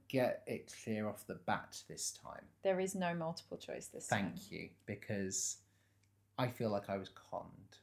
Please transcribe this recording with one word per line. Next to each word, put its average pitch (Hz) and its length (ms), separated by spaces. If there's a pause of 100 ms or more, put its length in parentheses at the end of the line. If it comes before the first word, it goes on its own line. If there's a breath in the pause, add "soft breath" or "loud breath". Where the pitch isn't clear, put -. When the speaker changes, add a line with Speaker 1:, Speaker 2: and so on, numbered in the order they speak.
Speaker 1:
get 127 380
it - 260 (120)
clear 107 240
off - 180
the 98 80
bat - 540
this - 240
time. - 320 (180)
Speaker 2:
There 190 180
is 190 140
no 180 200
multiple 170 420
choice - 320
this - 180
Speaker 1:
Thank 98 300
Speaker 2:
time. - 140
Speaker 1:
you, 85 180 (180)
because 98 680 (840)
I 127 100
feel 117 220
like 101 200
I 98 80
was 95 100
conned. - 760